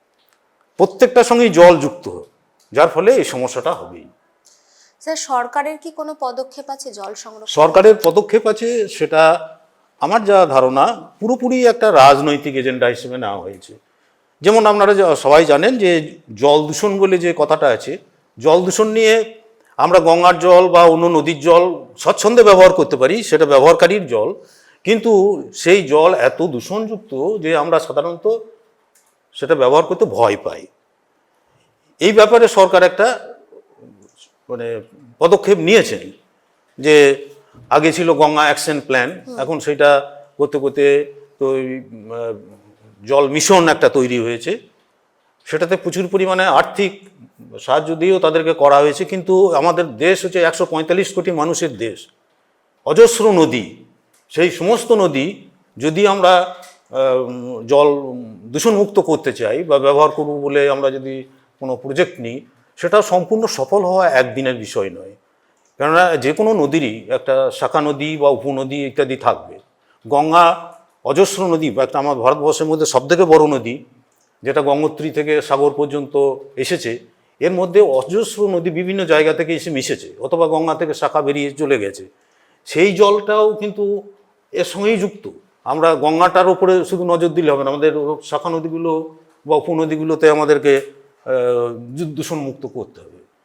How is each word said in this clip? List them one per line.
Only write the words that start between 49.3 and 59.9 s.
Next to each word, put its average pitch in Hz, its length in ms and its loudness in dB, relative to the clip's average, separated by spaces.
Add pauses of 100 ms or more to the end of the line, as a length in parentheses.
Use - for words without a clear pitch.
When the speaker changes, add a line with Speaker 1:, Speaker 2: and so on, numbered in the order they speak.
Speaker 1:
আমাদের 160 440 -2
দেশ 180 280 0
হচ্ছে 175 160 -2
একশো 165 240 0
পঁয়তাল্লিশ 165 480 -4
কোটি 180 180 -4
মানুষের 156 460 -4
দেশ, 113 300 -10 (800)
অজস্র 214 460 4
নদী, 127 440 0 (540)
সেই 170 220 -2
সমস্ত 214 400 -2
নদী 180 420 0 (440)
যদি 156 300 -2
আমরা, 180 480 2 (360)
আহ, 123 760 -4
জল 143 460 0 (300)
দূষণমুক্ত 196 560 -2
করতে 151 340 -2
চাই 120 300 -4
বা 147 160 2
ব্যবহার 143 320 2